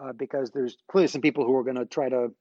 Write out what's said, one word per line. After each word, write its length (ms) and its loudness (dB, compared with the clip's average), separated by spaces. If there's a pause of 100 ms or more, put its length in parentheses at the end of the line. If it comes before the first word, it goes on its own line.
uh, 120 -12
because 380 -6
there's 260 -4 (120)
clearly 180 4
some 140 -8
people 240 2
who 100 4
are 80 2
gonna 220 -4
try 240 -4
to 320 0